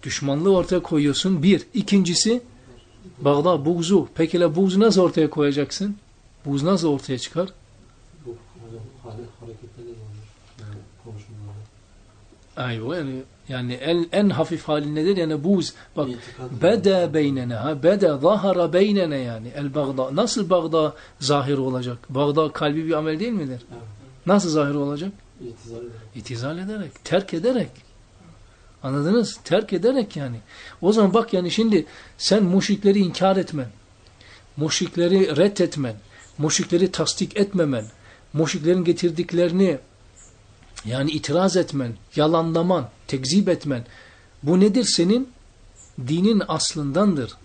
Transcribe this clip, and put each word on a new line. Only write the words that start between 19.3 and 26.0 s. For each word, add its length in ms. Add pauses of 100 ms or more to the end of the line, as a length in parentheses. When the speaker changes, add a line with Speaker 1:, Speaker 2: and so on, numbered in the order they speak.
Speaker 1:
El 200
bagda. 400
Nasıl 340
bagda 440 (260)
zahir 380
olacak? 400 (120)
Bagda 420
kalbi 340
bir 80
amel 260
değil 120
midir? 180 (220)
Speaker 2:
Evet. 120 (420)
Speaker 1:
Nasıl 240
zahir 260
olacak? 360 (300)
Speaker 2:
İtizal 360
ederek. 140 (240)